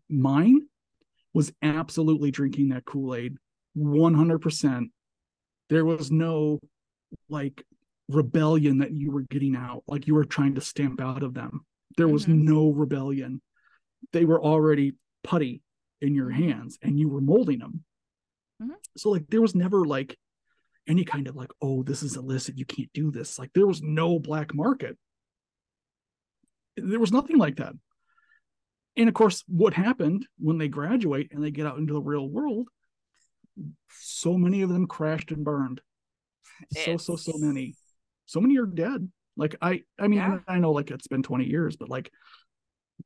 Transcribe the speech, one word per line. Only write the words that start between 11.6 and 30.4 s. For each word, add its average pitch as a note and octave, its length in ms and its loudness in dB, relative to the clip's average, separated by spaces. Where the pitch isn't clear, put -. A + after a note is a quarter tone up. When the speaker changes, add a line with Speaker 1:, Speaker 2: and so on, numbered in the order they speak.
Speaker 1:
There E3 120 4
was D3 160 2
Speaker 2:
Mm-hmm. D#3 200 6
Speaker 1:
no D#3 260 6
rebellion. C#3 720 -4
They E3+ 140 4
were E3 160 4
already D3+ 500 4
putty C#3+ 380 -2
in C#3+ 120 0
your C3 160 0
Speaker 2:
Mm-hmm. C#3+ 120 0
Speaker 1:
hands, A2 400 -4
and D3 180 0
you D#3 80 2
were C#3 140 -2
molding D3+ 380 2
them. D3 240 -12
Speaker 2:
Mm-hmm. C4 120 -10
Speaker 1:
So, G#3+ 120 -2
like, E3+ 180 -2
there A3 120 2
was A3+ 140 2
never, F3+ 320 2
like, C3+ 320 -4
any F3 160 2
kind C#3+ 220 -6
of, C3 80 -12
like, B2+ 160 -14
"Oh, C3+ 220 -4
this C3+ 220 -6
is C3 120 -8
illicit, C3 400 -6
you C3 80 -8
can't - 300 -10
do D3+ 160 -2
this." B2+ 300 -12
Like, C3 140 -16
there G3 120 6
was E3 160 -2
no D#3+ 380 0
black D3 340 -6
market. D3+ 420 -2
There G#3 240 -2
was G3+ 120 2
nothing C#4+ 260 4
like D#3 180 4
that. - 160 -8
And A#3 120 4
of G#3 60 2
course, G#3 340 4
what F3+ 260 4
happened G3 520 0
when D#3+ 200 0